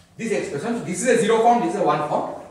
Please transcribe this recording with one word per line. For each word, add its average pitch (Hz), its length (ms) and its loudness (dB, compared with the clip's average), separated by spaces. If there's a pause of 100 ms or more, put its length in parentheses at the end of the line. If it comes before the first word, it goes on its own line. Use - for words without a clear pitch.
(180)
this 226 140 -4
expression. 196 480 -4
So - 60 -8
this - 160 -6
is 247 60 -4
a 247 140 6
zero 226 180 2
form, 233 260 4
this 196 100 -2
is 190 60 0
a - 40 2
one 151 240 0
form, - 420 -4